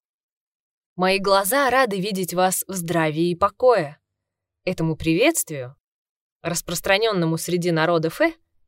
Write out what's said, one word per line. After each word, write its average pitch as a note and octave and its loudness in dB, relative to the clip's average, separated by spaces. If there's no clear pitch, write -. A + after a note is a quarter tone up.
"Мои F#3+ 0
глаза G3+ 2
рады A#3+ 2
видеть F#3 -4
вас F#3 0
в F#3+ -10
здравии E3 0
и E3+ -2
покое". G3+ 2
Этому E3 -2
приветствию, D#3+ 0
распространённому F#3+ -2
среди F3 -2
народа D#3+ 0
Фе, D#4+ 0